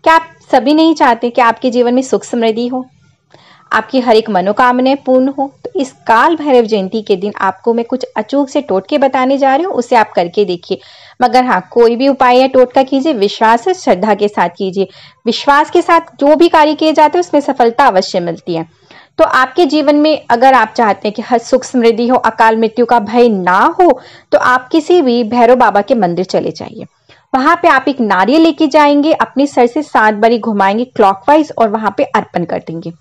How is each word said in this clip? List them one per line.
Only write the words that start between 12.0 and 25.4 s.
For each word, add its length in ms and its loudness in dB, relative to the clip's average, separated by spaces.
उपाय 300 2
या 80 2
टोटका 360 2
कीजिए, 300 -2
विश्वास 560 0
और 60 -2
श्रद्धा 400 0
के 140 -2
साथ 200 -2
कीजिए। 400 -6
विश्वास 440 0
के 120 2
साथ 180 2
जो 160 4
भी 120 4
कार्य 260 2
किए 180 -2
जाते 260 2
हैं, 20 2
उसमें 200 -2
सफलता 460 0
अवश्य 340 0
मिलती 340 -8
है। 280 -10
तो 60 4
आपके 420 0
जीवन 300 0
में 340 0
अगर 240 4
आप 220 0
चाहते 320 -2
हैं 60 -6
कि 80 -10
हर 160 -2
सुख 260 -2
समृद्धि 440 0
हो, 80 2
अकाल 400 2
मृत्यु 300 0
का 120 2
भय 300 2
ना 300 0
हो, 200 4
तो 60 2
आप 300 0
किसी 340 0
भी 220 0
भैरव 320 2